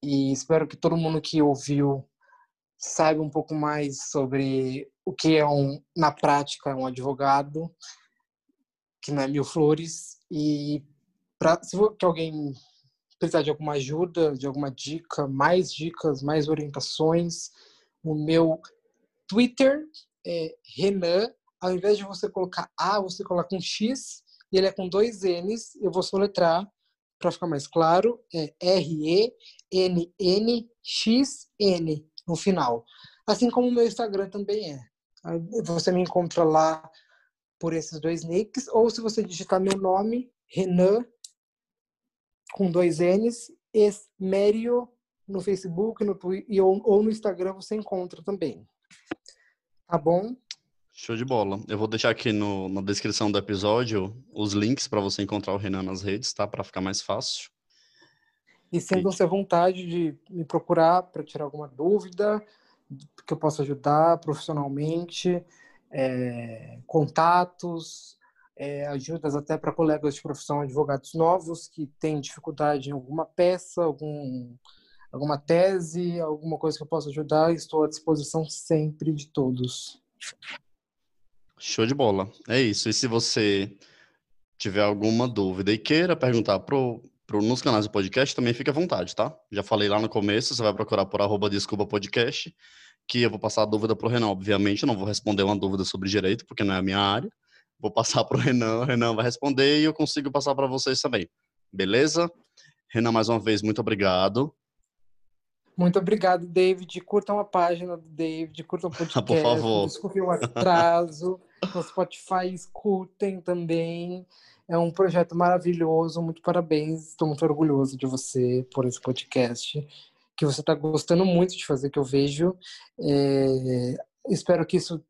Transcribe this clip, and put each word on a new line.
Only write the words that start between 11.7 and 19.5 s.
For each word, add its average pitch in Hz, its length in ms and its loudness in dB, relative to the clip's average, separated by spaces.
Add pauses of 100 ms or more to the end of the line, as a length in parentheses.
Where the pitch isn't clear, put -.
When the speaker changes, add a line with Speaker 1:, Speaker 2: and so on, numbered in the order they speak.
Speaker 1:
vo-, 214 180 2
que - 80 -6
alguém 156 480 -2 (680)
precisar 165 220 0
de 143 80 -2
alguma 151 240 -4
ajuda, 156 600 -2
de 131 120 -8
alguma 139 220 -4
dica, 147 580 -8
mais 147 440 2
dicas, 156 500 -4
mais 147 260 0
orientações, 156 1040 -2 (520)
o 160 100 -4
meu 160 460 2 (680)
Twitter 262 580 2 (400)